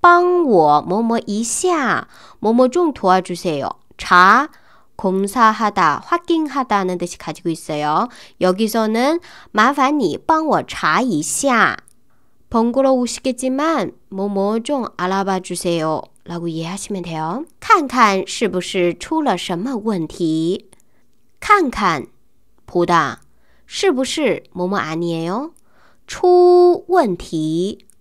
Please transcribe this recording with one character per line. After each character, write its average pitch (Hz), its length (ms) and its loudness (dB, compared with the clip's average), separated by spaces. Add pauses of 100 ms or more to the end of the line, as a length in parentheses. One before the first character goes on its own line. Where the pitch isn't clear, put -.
帮我뭐뭐一下, 233 2000 2 (320)
뭐뭐 240 280 4
좀 320 260 0
도와주세요. 180 760 -2 (300)
자, 208 500 6 (480)
검사하다, 202 1080 0
확인하다는 269 880 -2
뜻이 175 220 -8
가지고 165 320 -8
있어요. 156 580 -2 (320)
여기서는 220 800 0 (320)
麻烦你帮我查一下. 233 2250 0 (720)
번거로우시겠지만, 262 1400 -2 (160)
뭐뭐 202 520 -4
좀 254 260 -4 (100)
알아봐 190 440 -2
주세요. 170 600 -4 (240)
라고 170 240 -8
이해하시면 175 540 -8
돼요. 170 420 -6 (160)
看看是不是出了什么问题. 196 3000 -2 (680)
看看, 214 680 -2 (600)
보다. 170 540 0 (460)
是不是뭐뭐 247 1120 -2
아니에요? 170 720 -4 (540)
出 359 840 6
问 294 280 2
题， 165 680 -4 (140)